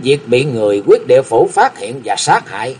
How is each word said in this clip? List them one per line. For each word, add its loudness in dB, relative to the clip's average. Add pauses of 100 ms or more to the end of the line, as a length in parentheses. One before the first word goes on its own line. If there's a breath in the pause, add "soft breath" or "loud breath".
việc 0
bị 2
người 0
Quyết 2
Địa 4
Phủ 2
phát 0
hiện -12
và -4
sát -2
hại, -10